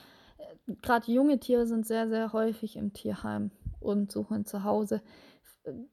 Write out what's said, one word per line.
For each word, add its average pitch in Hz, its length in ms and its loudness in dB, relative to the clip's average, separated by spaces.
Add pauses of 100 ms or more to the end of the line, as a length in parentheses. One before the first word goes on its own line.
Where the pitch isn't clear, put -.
(400)
äh, - 340 -12 (100)
grad 233 240 2
junge 269 320 6
Tiere 240 260 4
sind 226 220 0
sehr, 226 220 0
sehr 220 240 0
häufig 220 420 0
im 214 180 -4
Tierheim 208 600 -4 (260)
und 202 320 0
suchen 208 360 -2
zu 202 180 -6
Hause. 208 360 0 (920)